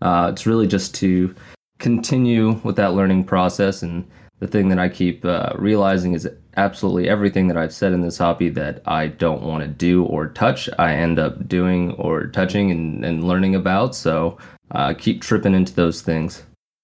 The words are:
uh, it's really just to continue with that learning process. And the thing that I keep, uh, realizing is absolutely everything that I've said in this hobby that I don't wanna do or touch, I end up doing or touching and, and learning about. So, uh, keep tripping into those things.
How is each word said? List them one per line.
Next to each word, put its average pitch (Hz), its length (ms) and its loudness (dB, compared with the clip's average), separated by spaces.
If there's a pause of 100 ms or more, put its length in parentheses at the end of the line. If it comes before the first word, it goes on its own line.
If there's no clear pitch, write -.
uh, 87 300 2
it's - 140 -8
really 110 220 4
just 95 280 -2
to 92 380 2 (460)
continue 117 840 2
with 107 120 -2
that 98 180 2
learning 95 300 4
process. 92 580 0
And 85 240 -6 (340)
the 107 80 -6
thing 98 220 2
that 92 100 2
I 90 100 2
keep, 90 340 -2
uh, 87 320 -2
realizing 95 580 2
is 82 140 -4 (300)
absolutely 95 500 0
everything 98 400 2
that 85 100 0
I've 80 160 -4
said 95 200 0
in 90 80 0
this 85 160 -4
hobby 85 320 0
that 73 360 -6
I 80 220 -2
don't 78 340 -2
wanna 76 260 -6
do 87 360 2
or 76 240 -4
touch, - 500 -2
I 82 160 2
end 82 240 0
up - 300 -2
doing 90 460 0
or 80 340 -4
touching 95 420 0
and, 80 360 -2
and 82 180 -2
learning 92 320 2
about. 95 400 0
So, 80 420 -2 (340)
uh, 69 220 -2
keep - 280 -2
tripping 98 340 2
into 92 180 2
those 85 280 0
things. 80 420 -4 (400)